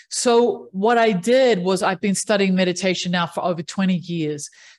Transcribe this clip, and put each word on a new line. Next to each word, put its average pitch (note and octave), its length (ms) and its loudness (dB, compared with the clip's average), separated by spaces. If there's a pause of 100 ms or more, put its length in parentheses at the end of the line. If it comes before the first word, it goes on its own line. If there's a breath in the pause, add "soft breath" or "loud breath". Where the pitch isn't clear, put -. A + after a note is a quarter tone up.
(100)
So A#3+ 600 0
what G#3+ 240 2
I A3+ 160 4
did A#3 460 2
was, F#3 240 0
I've F3+ 180 -2
been G3 140 0
studying G3 400 0
meditation F3+ 580 0
now F3 140 0
for - 180 -6
over F3 180 -4
twenty F#3 340 -2
years. D3+ 520 -6 (300 loud breath)